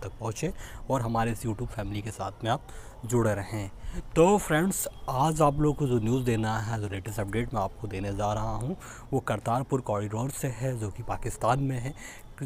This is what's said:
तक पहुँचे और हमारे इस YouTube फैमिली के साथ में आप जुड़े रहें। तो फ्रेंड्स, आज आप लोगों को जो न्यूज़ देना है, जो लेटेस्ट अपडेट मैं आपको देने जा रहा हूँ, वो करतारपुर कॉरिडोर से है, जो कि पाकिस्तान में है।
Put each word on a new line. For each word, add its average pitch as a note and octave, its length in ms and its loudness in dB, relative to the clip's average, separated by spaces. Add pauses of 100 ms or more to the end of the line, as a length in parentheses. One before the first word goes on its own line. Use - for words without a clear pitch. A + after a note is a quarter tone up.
तक G2+ 60 -8
पहुँचे G#2+ 440 -4 (380)
और C3 100 2
हमारे A#2 320 2
इस G#2 100 -6
YouTube A#2 240 -2
फैमिली G#2 360 -6
के G#2+ 80 -6
साथ G2 220 -6 (120)
में A2+ 60 2
आप B2+ 120 0 (440)
जुड़े A2 280 4
रहें। G2 360 -4 (460)
तो F#3 220 8
फ्रेंड्स, E3+ 500 2 (200)
आज D3+ 340 4
आप D3 160 6
लोगों D3+ 160 4
को D3 120 2
जो B2 120 4
न्यूज़ A#2+ 260 2
देना A2 340 2
है, G#2+ 220 -2
जो G2+ 80 -2
लेटेस्ट G2 320 -4
अपडेट A2 340 -2
मैं G#2 80 2
आपको G2 260 -4
देने G2+ 280 -2
जा G#2 160 2
रहा G#2+ 240 0
हूँ, C3 200 -2 (360)
वो C3 80 2
करतारपुर A#2+ 600 0
कॉरिडोर A2 500 -2
से - 180 -4
है, B2 300 -2
जो G#2+ 120 -4
कि A2 120 -8
पाकिस्तान A2+ 580 0
में C3+ 180 0
है। - 460 -8 (220)